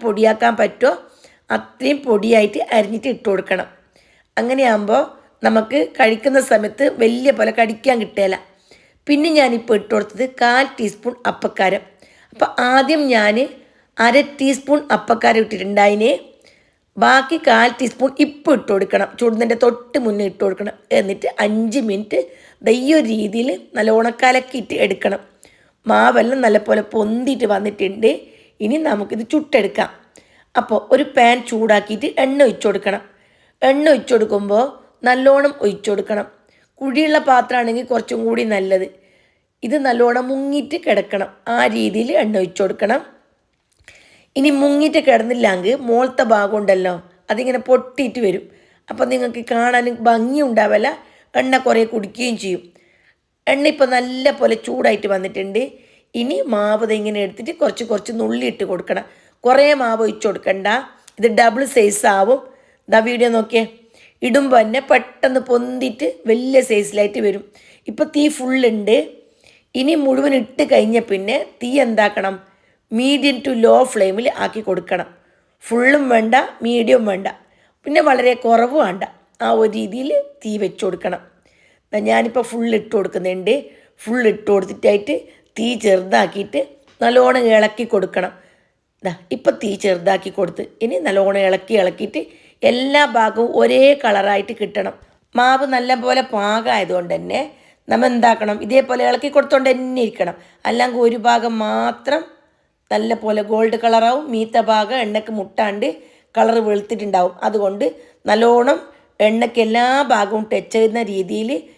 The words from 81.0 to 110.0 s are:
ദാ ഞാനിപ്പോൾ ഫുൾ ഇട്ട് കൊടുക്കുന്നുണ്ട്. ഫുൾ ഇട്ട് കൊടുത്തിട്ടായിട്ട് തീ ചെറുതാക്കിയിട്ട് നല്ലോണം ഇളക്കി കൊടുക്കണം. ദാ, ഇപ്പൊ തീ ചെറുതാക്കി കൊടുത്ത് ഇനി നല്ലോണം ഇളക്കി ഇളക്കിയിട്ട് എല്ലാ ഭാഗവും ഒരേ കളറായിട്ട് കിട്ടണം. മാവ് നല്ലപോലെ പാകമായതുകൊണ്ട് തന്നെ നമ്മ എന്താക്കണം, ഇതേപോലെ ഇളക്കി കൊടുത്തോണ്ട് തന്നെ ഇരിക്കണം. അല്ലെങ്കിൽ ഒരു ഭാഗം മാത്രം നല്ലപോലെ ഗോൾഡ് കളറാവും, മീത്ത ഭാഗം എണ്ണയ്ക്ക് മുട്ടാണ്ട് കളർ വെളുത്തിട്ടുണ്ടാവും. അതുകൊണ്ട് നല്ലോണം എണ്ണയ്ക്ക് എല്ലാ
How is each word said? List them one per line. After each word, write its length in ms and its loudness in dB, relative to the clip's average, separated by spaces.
ദാ 80 -2
ഞാനിപ്പോൾ 420 0
ഫുൾ 180 -4
ഇട്ട് 160 -6
കൊടുക്കുന്നുണ്ട്. 580 -2
ഫുൾ 180 -2
ഇട്ട് 200 -8
കൊടുത്തിട്ടായിട്ട് 640 0
തീ 100 -4
ചെറുതാക്കിയിട്ട് 760 0
നല്ലോണം 520 4
ഇളക്കി 380 0
കൊടുക്കണം. 380 -2
ദാ, 80 -6
ഇപ്പൊ 140 -2
തീ 80 -4
ചെറുതാക്കി 520 0
കൊടുത്ത് 280 -6
ഇനി 120 -2
നല്ലോണം 400 0
ഇളക്കി 360 -2
ഇളക്കിയിട്ട് 380 -4
എല്ലാ 320 2
ഭാഗവും 340 0
ഒരേ 200 4
കളറായിട്ട് 580 0
കിട്ടണം. 340 -6
മാവ് 360 2
നല്ലപോലെ 480 0
പാകമായതുകൊണ്ട് 800 -2
തന്നെ 260 -4
നമ്മ 200 2
എന്താക്കണം, 520 0
ഇതേപോലെ 440 0
ഇളക്കി 280 -2
കൊടുത്തോണ്ട് 340 2
തന്നെ 340 -2
ഇരിക്കണം. 320 -4
അല്ലെങ്കിൽ 380 -2
ഒരു 200 0
ഭാഗം 280 2
മാത്രം 580 -2
നല്ലപോലെ 580 -2
ഗോൾഡ് 320 0
കളറാവും, 500 2
മീത്ത 240 -2
ഭാഗം 340 0
എണ്ണയ്ക്ക് 360 -6
മുട്ടാണ്ട് 480 -4
കളർ 200 2
വെളുത്തിട്ടുണ്ടാവും. 640 -2
അതുകൊണ്ട് 400 -2
നല്ലോണം 480 4
എണ്ണയ്ക്ക് 380 -2
എല്ലാ 200 0